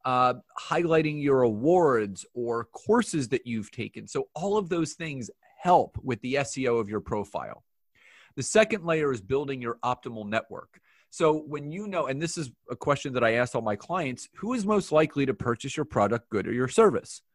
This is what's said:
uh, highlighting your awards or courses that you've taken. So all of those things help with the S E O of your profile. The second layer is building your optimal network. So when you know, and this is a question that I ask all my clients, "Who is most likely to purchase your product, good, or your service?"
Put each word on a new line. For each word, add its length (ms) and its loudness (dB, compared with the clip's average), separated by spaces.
uh, 300 2
highlighting 640 0
your 200 6
awards 800 2
or 320 -4
courses 640 0
that 180 -2
you've 240 -6
taken. 380 -10
So 260 -6
all 220 0
of 140 -2
those 240 -2
things 360 -10
help 440 4
with 200 -2
the 160 0
S 180 -4
E 120 0
O 80 2
of 120 -2
your 120 -2
profile. 640 -6
The 60 -6
second 420 2
layer 280 0
is 80 -4
building 400 -2
your 220 -6
optimal 440 -4
network. 540 -6
So 240 2
when 360 -8
you 160 -10
know, 200 -4
and 140 -4
this 180 -6
is 120 -8
a 60 -8
question 380 -2
that 100 2
I 100 4
ask 200 0
all 80 0
my 140 -2
clients, 600 -6
"Who 180 -6
is 100 -4
most 280 0
likely 340 2
to 80 -2
purchase 420 -4
your 80 -4
product, 460 0
good, 160 -2
or 60 -4
your 160 -2
service?" 540 2